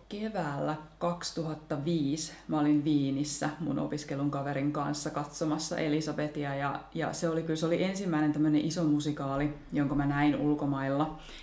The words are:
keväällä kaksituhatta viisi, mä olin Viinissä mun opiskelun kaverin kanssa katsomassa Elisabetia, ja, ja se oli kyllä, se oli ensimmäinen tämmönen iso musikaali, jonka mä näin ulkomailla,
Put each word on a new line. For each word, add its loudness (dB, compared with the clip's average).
keväällä -2
kaksituhatta -4
viisi, 0
mä 0
olin 4
Viinissä 2
mun -2
opiskelun -2
kaverin 0
kanssa -2
katsomassa -2
Elisabetia, -2
ja, -2
ja -2
se 0
oli 2
kyllä, 0
se 0
oli 2
ensimmäinen 2
tämmönen 4
iso 0
musikaali, 0
jonka 2
mä 2
näin 4
ulkomailla, 0